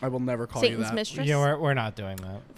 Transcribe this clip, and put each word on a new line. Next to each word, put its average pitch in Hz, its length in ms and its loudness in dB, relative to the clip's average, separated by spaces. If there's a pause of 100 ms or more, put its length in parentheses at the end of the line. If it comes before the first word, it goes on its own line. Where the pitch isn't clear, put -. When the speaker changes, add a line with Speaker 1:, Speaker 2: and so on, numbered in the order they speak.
Speaker 1:
I 131 60 0
will 127 120 -2
never 120 280 0
call 120 140 0
Speaker 2:
Satan's 113 160 4
Speaker 1:
you 113 80 0
that. 110 80 -2
Speaker 2:
mistress. 120 340 -2
Speaker 3:
Yeah, 147 100 4
we're, 143 200 4
we're 143 160 2
not 110 200 0
doing 95 220 -6
that. 92 240 -10 (180)